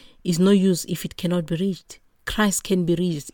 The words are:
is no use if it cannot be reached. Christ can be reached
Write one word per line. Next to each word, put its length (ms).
is 140
no 120
use 360
if 180
it 140
cannot 260
be 120
reached. 420
Christ 400
can 220
be 80
reached 400